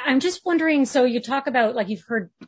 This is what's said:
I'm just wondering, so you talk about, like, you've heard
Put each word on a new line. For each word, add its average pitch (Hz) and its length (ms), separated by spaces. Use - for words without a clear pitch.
I'm 269 140
just 359 260
wondering, 320 380
so 254 180
you 247 180
talk 269 280
about, 240 260
like, 214 140
you've 208 180
heard 220 240